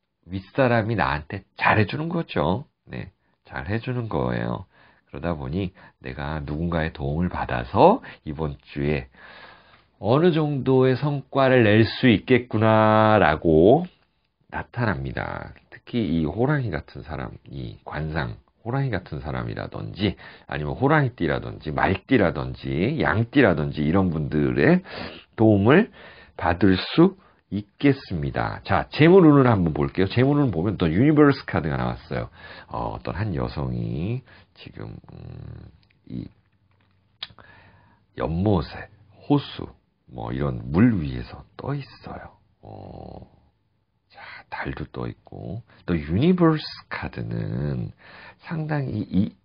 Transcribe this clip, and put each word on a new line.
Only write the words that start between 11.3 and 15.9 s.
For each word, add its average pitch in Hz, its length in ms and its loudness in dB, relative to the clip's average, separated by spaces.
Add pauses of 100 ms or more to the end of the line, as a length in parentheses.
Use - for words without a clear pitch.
낼 107 200 6
수 - 240 2
있겠구나라고 110 1800 4 (680)
나타납니다. 65 1000 -6 (360)
특히 82 320 -2